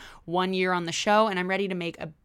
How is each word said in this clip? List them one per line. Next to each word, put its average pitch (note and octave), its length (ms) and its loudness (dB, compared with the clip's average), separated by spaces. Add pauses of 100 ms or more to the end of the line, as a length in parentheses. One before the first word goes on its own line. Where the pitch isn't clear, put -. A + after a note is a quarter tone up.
(240)
one F3+ 300 0
year F#3 180 2
on F3 120 0
the E3 80 -4
show, G#3+ 340 4
and F#3+ 120 -2
I'm F3+ 100 -2
ready F#3+ 200 0
to F#3 60 -4
make E3+ 260 -6
a D#3 120 -10 (120)